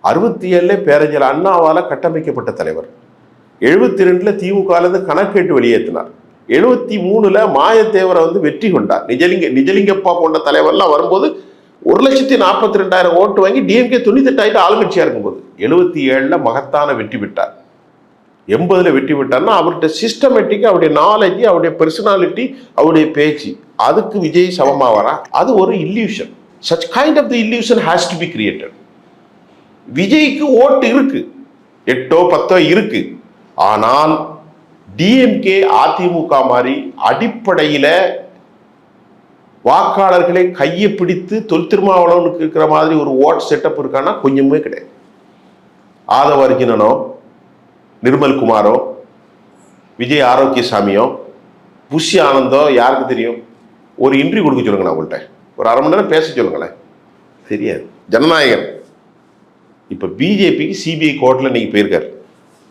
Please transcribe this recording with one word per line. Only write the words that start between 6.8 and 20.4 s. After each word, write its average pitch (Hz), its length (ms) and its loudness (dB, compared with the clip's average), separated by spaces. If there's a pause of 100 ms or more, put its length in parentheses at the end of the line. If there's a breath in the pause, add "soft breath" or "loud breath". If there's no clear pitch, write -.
மூணுல 196 600 2
மாயத்தேவரை 190 640 2
வந்து 170 180 0
வெற்றி 170 320 -2
கொண்டார். 165 340 -2
நிஜலிங்க-, 160 460 0
நிஜலிங்கப்பா 190 520 0
போன்ற 160 420 0
தலைவர்லாம் 156 440 2
வரும்போது 180 540 0 (400 loud breath)
ஒரு 269 280 2
லட்சத்தி 269 300 2
நாற்பத்தி 202 420 0
ரெண்டாயிரம் 180 300 2
ஓட்டு 190 280 2
வாங்கி 220 180 2
டி 190 140 0
எம் 240 160 2
கே 247 80 0
தொண்ணூத்தெட்டு 247 400 2
ஆயிட்டு 214 220 2 (100)
ஆளுங்கட்சியா 214 280 0
இருக்கும்போது, 113 460 -2 (140)
எழுபத்தி 165 400 0
ஏழுல 135 440 0
மகத்தான 135 520 -2
வெற்றி 110 240 -8
பெற்றார். - 420 -6 (880)
எண்பதுல 180 440 2
வெற்றி 135 220 0
பெற்றார்னா, 131 320 -2
அவருடைய 170 560 0
சிஸ்டமேட்டிக், 220 640 0